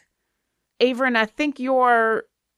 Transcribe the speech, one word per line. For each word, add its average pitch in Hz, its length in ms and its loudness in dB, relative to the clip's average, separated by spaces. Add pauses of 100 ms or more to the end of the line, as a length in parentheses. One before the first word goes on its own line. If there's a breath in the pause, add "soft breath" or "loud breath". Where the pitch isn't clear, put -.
(800)
Averin, 247 360 0
I 220 100 0
think 294 340 -6
your 247 640 0 (340)